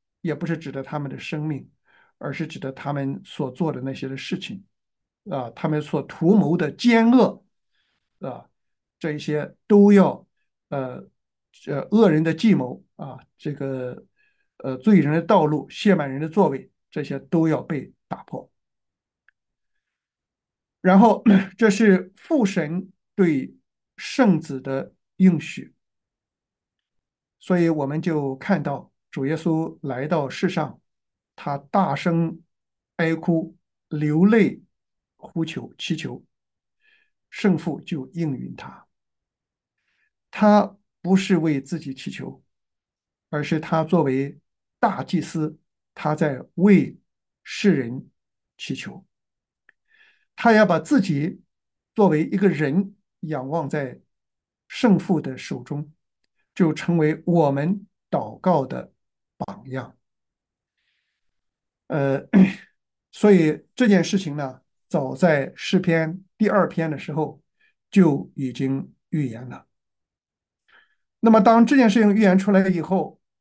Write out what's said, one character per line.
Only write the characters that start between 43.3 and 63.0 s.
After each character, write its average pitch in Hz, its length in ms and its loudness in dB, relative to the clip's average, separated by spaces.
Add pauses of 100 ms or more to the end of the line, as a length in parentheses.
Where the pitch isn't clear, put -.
是 156 160 -2
他 160 240 -2
作 160 200 2
为 139 340 -4 (420)
大 196 240 -2
祭 165 160 -4
司， 151 380 -6 (360)
他 151 200 -4
在 147 280 -4 (140)
为 180 420 4 (460)
世 - 300 0
人 127 360 -6 (480)
祈 - 180 -10
求。 95 280 -14 (1300)
他 233 180 4
要 214 120 6
把 170 140 2
自 240 220 2
己 156 400 -4 (520)
作 208 140 4
为 156 160 2
一 - 140 -4
个 196 100 4
人 156 480 0 (260)
仰 143 260 -8
望 151 200 -6
在 135 320 -8 (680)
圣 202 300 2
父 156 220 -2
的 131 180 -10
手 127 260 -10
中， 147 280 -10 (600)
就 156 200 0
成 170 240 -2
为 156 280 0
我 165 260 2
们 165 340 -4 (240)
祷 113 300 -6
告 160 260 0
的 123 280 -12 (440)
榜 98 320 -12
样。 131 280 -12 (1900)
呃， 139 380 -2 (440)
<clears throat> - 420 -20